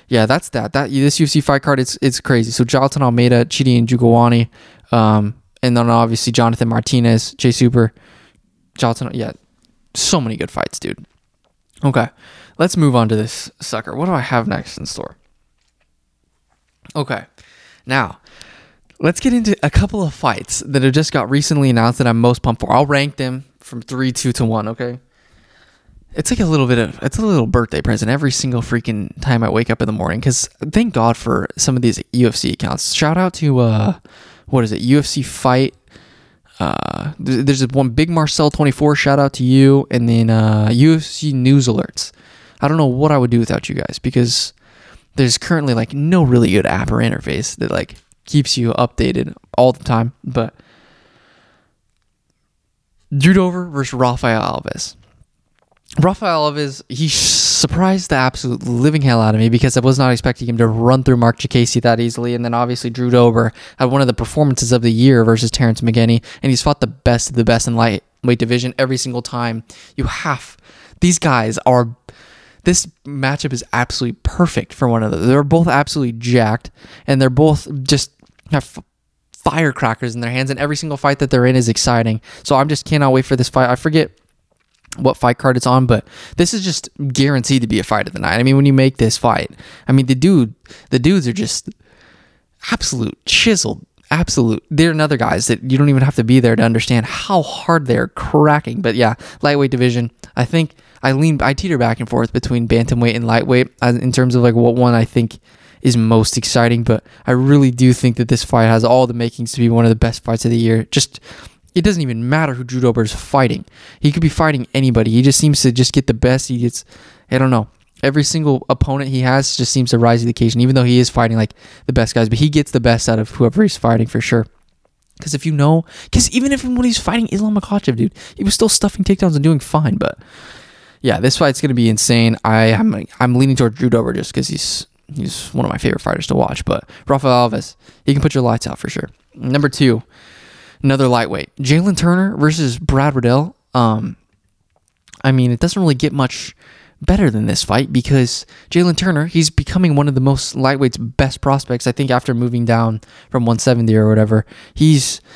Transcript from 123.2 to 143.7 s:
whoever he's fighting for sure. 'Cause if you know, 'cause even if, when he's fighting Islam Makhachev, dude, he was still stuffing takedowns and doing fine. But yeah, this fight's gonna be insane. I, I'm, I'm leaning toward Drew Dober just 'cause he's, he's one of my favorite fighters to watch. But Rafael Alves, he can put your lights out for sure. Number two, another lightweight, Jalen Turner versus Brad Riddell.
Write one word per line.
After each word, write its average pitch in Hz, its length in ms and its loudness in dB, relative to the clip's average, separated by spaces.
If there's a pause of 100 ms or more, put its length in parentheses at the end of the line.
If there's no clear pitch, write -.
whoever 123 320 2
he's - 160 0
fighting 113 280 0
for - 140 -4
sure. 113 260 0 (720)
'Cause 147 140 -8
if 143 120 -6
you 160 60 -2
know, 151 320 2 (280)
'cause - 180 2
even 269 220 0
if, 262 100 -4
when 247 220 -2
he's 240 140 0
fighting 226 300 -2
Islam 214 260 -2
Makhachev, 202 420 -2
dude, 120 180 -2 (220)
he - 80 -6
was 196 100 0
still 220 160 2
stuffing - 340 -2
takedowns 185 300 2
and 143 80 0
doing 156 180 2
fine. - 360 -2
But - 220 -4 (840)
yeah, 123 180 0
this 127 160 0
fight's 143 240 0
gonna 139 140 0
be 117 140 2
insane. 113 540 2
I, 113 300 4
I'm, 156 340 0 (120)
I'm 123 160 0
leaning 131 220 2
toward 117 180 0
Drew 123 160 0
Dober 120 240 0
just - 180 -8
'cause 127 160 -4
he's, - 380 -8 (280)
he's - 380 -10
one 123 140 -2
of - 40 -4
my - 60 -6
favorite - 240 -2
fighters - 280 -4
to - 60 -2
watch. - 300 -2
But - 240 -4 (180)
Rafael 127 440 2
Alves, - 260 -10 (300)
he 139 80 2
can 139 80 0
put 156 120 0
your 135 80 0
lights 117 240 -2
out - 120 -10
for - 100 -8
sure. - 220 -8 (240)
Number 139 340 -2
two, 123 340 2 (800)
another 135 240 2
lightweight, 117 500 -2
Jalen 160 420 0
Turner 185 380 2
versus 147 420 0
Brad 143 360 0
Riddell. 131 420 0 (180)